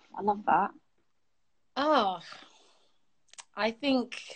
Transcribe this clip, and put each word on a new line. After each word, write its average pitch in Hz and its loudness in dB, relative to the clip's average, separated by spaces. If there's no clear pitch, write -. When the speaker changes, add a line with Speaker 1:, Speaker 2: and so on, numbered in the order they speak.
Speaker 1:
I 190 -8
love 202 0
that. 175 2
Speaker 2:
Oh, 247 2
I 214 0
think, 254 0